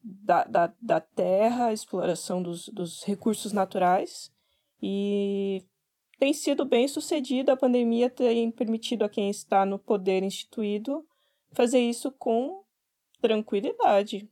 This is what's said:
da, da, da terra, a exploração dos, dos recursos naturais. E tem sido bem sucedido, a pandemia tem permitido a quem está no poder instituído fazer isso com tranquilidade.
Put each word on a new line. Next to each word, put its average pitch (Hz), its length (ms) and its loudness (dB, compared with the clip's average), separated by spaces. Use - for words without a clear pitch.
da, - 420 0
da, 170 360 0
da 165 200 0
terra, 214 640 0
a 220 60 0
exploração 180 720 -4
dos, 170 260 -8
dos - 360 -8
recursos 208 480 -4
naturais. 190 760 0
E 202 840 -2
tem 277 140 2
sido 285 320 0
bem 240 240 4
sucedido, 269 640 -2
a 262 60 6
pandemia 247 540 2
tem 233 400 2
permitido 226 540 -2
a 208 40 0
quem 202 220 -2
está 196 340 2
no 196 140 -2
poder 190 440 0
instituído 214 840 -4
fazer 247 280 4
isso 240 320 -2
com 277 520 -2
tranquilidade. 214 1120 0